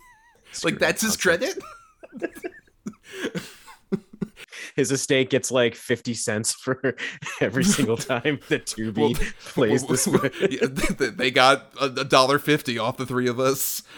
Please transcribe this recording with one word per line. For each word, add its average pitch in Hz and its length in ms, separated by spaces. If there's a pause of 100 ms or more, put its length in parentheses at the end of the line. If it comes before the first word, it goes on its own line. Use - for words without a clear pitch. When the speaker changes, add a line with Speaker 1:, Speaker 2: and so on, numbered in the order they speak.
Speaker 1:
<laughs> - 40 (580)
Like, 170 100
Speaker 2:
Screen - 60
Speaker 1:
that's 170 200
his 214 160
Speaker 2:
concept. 202 440 (520)
Speaker 1:
credit? 277 200 (1080)
<laughs> - 0 (1300)
Speaker 2:
His 127 140
estate 131 400
gets, 135 200
like, 120 240
fifty - 400
cents 110 380
for - 420 (240)
<laughs> - 220
every 123 240
single 147 320
time 131 420 (100)
that 139 180
Tubi 110 300
Speaker 1:
Well, 113 180 (260)
Speaker 2:
plays 127 420
Speaker 1:
well, - 80
Speaker 2:
this 131 160
Speaker 1:
well, 185 160
Speaker 2:
movie. 135 380
Speaker 1:
yeah, - 80
th-, 135 300
th-, 127 160
they 127 160
got 135 500
a, 139 60
a 131 180
dollar 135 340
fifty 143 400
off 113 200
the 127 80
three 123 220
of 120 120
us. - 420 (160)